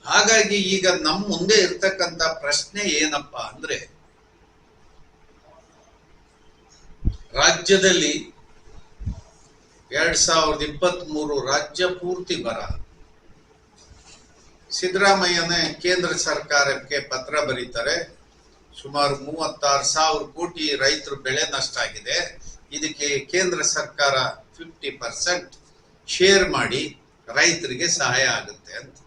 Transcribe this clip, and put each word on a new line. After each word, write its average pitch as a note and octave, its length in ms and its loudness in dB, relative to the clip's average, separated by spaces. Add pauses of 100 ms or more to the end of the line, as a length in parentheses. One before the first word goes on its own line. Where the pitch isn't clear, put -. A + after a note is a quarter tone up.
ಹಾಗಾಗಿ G#3 520 4
ಈಗ F#3 320 2
ನಮ್ಮ E3+ 400 0
ಮುಂದೆ F#3 260 2
ಇರ್ತಕ್ಕಂಥ F#3 680 2
ಪ್ರಶ್ನೆ D#3+ 600 -2
ಏನಪ್ಪಾ D3+ 560 -2
ಅಂದ್ರೆ, - 520 -8 (3500)
ರಾಜ್ಯದಲ್ಲಿ E3+ 1000 2 (1600)
ಎರಡ್ D#3+ 240 2
ಸಾವಿರದ D#3+ 460 4
ಇಪ್ಪತ್ಮೂರು D3+ 840 -2
ರಾಜ್ಯ D3+ 400 0
ಪೂರ್ತಿ F3+ 560 -4
ಬರ. A2+ 180 -4 (2000)
ಸಿದ್ದರಾಮಯ್ಯನೇ F3+ 1120 2
ಕೇಂದ್ರ F3 340 2
ಸರ್ಕಾರಕ್ಕೆ C#3+ 840 0
ಪತ್ರ C#3+ 400 -4
ಬರೀತಾರೆ, B2+ 800 -4 (640)
"ಸುಮಾರು C#3 340 0
ಮೂವತ್ತಾರು D3 680 -2
ಸಾವಿರ D#3 380 2
ಕೋಟಿ D#3 540 -4
ರೈತರು C#3 400 0
ಬೆಳೆ C3 340 -2
ನಷ್ಟ C3+ 280 -6
ಆಗಿದೆ, A#2+ 640 -4 (320)
ಇದಕ್ಕೆ D3 460 -4
ಕೇಂದ್ರ F3 440 -2
ಸರ್ಕಾರ - 520 0 (420)
ಫಿಫ್ಟಿ E3 340 -12
ಪರ್ಸೆಂಟ್ F3 640 -6 (520)
ಶೇರ್ F#3+ 440 6
ಮಾಡಿ A#2+ 500 -2 (340)
ರೈತರಿಗೆ D#3 540 0
ಸಹಾಯ C3 360 0
ಆಗುತ್ತೆ" A#2 480 -6
ಅಂತ. B2+ 240 -16 (100)